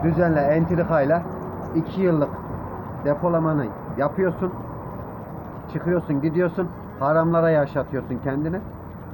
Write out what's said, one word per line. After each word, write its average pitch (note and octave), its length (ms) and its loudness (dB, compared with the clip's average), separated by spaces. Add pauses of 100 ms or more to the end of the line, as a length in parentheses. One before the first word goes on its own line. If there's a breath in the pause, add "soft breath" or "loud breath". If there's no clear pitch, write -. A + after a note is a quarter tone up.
Düzenle, D#3+ 360 4
entrikayla D#3+ 800 4 (540)
iki E3 260 0
yıllık D#3+ 280 4 (760)
depolamanı D#3 600 2 (320)
yapıyorsun. F3+ 560 0 (1200)
Çıkıyorsun, D#3+ 480 0
gidiyorsun. E3+ 480 0 (300)
Haramlara E3 500 4
yaşatıyorsun C#3 720 0
kendini. D3+ 360 -2 (540)